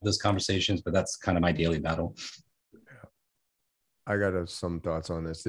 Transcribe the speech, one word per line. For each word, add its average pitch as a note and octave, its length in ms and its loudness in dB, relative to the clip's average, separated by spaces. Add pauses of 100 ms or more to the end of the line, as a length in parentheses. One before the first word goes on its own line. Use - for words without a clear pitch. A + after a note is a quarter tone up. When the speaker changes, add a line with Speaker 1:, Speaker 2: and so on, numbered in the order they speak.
Speaker 1:
those G2+ 160 2
conversations, G2 640 2
but E2 100 -4
that's F#2 240 2
kind F2+ 220 2
of E2 40 4
my F2 100 4
daily E2 260 2
battle. D#2+ 380 -2 (1900)
Speaker 2:
I G#2 80 2
got, G2 180 2
uh, F2 120 -2
some E2+ 340 -4
thoughts D#2+ 300 -4
on E2 140 -4
this. D#2+ 240 -8